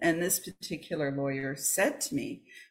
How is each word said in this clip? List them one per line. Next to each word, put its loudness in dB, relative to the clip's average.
and 4
this 2
particular -4
lawyer -2
said 2
to -2
me, -4